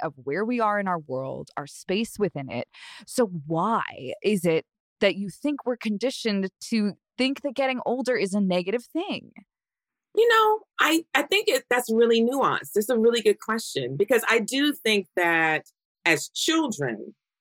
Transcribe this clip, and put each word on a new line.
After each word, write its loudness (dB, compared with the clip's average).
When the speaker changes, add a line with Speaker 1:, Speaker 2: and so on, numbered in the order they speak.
Speaker 1:
of -6
where -2
we -2
are 2
in -4
our -2
world, -8
our -8
space -4
within -2
it. -6
So 0
why -2
is 0
it 2
that 2
you -8
think -6
we're -2
conditioned -2
to 0
think 0
that -6
getting -2
older 0
is -2
a 0
negative 0
thing? -8
Speaker 2:
You 6
know, 6
I, 2
I 4
think 0
it, 2
that's 0
really 4
nuanced. 0
It's 0
a 2
really 4
good 2
question, -4
because 2
I 4
do 0
think 0
that 2
as 2
children, -2